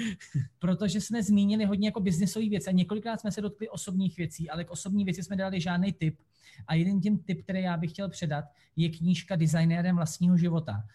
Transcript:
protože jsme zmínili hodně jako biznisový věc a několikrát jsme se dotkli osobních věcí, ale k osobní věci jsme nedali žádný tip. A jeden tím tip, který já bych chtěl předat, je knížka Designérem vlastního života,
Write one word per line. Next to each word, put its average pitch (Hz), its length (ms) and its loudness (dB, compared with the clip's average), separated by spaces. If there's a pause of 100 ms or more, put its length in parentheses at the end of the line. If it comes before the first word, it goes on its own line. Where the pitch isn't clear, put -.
(580)
protože 185 420 0
jsme 220 220 -2
zmínili 208 420 4
hodně 202 240 2
jako 214 120 -2
biznisový 196 480 0
věc 202 180 -2
a 190 40 -2
několikrát 208 500 0
jsme 208 120 -4
se 214 80 -6
dotkli 208 280 -6
osobních 185 480 -2
věcí, 165 340 -6
ale 165 140 -6
k 165 60 -12
osobní 196 340 -2
věci 185 180 -2
jsme 196 140 -6
nedali 190 240 -2
žádný 180 320 0
tip. 156 280 -2 (460)
A 151 80 0
jeden 185 260 2
tím 208 180 2
tip, - 240 -6
který 190 200 -4
já 180 140 -2
bych 160 140 -2
chtěl 196 180 -8
předat, 151 360 -4 (320)
je 165 120 2
knížka 170 480 0
Designérem 165 600 4
vlastního 175 400 4
života, 160 460 0 (120)